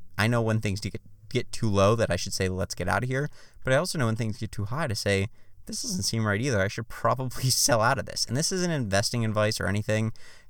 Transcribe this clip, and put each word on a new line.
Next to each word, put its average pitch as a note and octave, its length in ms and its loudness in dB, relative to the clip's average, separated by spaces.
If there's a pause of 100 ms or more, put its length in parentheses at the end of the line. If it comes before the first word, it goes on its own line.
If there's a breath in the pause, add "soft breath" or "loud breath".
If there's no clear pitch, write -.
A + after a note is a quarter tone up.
(180)
I G#2 100 4
know A#2+ 140 2
when A2 200 2
things G2 180 -2
do G2 100 -6
get, - 120 -10 (280)
get - 220 -2
too - 180 0
low G2 260 6
that A2+ 140 2
I F2+ 60 0
should F#2 180 -4
say, F#2+ 160 0
"Let's F#2 260 -4
get F2+ 120 -2
out G2 160 0
of B2 60 -4
here." C#3 200 -2 (340 loud breath)
But C3 100 2
I - 20 6
also F3 220 0
know B2 100 2
when A2+ 80 2
things A2 220 -2
get - 140 -8
too G2+ 140 -4
high D3+ 220 -4
to G#2 80 -2
say, G2 320 2 (380 soft breath)
"This - 180 -8
doesn't F#3 200 -4
seem A2 220 0
right G2+ 160 2
either. B2 200 2
I G2 60 2
should A2+ 200 -6
probably B2+ 640 0
<laughs> - 160 2
sell A2+ 160 4
out B2 180 4
of - 60 -4
this." - 200 -4
And A2+ 100 -4
this D#3 160 0
isn't F3+ 200 0
investing A2+ 520 0
advice G#2+ 360 2
or F#2 80 -2
anything. G#2+ 460 0 (360 loud breath)